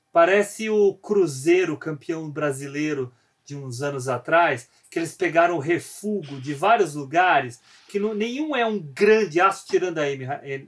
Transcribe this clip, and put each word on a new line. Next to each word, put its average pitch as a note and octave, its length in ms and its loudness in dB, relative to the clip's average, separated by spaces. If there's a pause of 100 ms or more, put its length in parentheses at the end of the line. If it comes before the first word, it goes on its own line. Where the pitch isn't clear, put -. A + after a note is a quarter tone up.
(140)
Parece G3+ 560 4
o G#3 240 4
Cruzeiro, E3+ 840 2
campeão D#3+ 540 -8
brasileiro C#3+ 840 -4 (340)
de C#3+ 100 -14
uns C3+ 260 -10
anos C#3 260 -4
atrás, C#3+ 640 0 (220)
que - 80 -4
eles E3 160 -6
pegaram E3+ 400 2
o D#3+ 40 -4
refúgio D#3+ 800 -6
de C3+ 140 -8
vários F3+ 400 2
lugares, D3 640 0 (280)
que - 120 -6
não, G#3+ 140 -2
nenhum B3+ 420 -4
é A#3+ 80 2
um G#3+ 140 0
grande F3+ 640 2
astro, F#3+ 300 0
tirando F3 260 0
a D#3 60 0
Amy, C#3 220 -4 (420)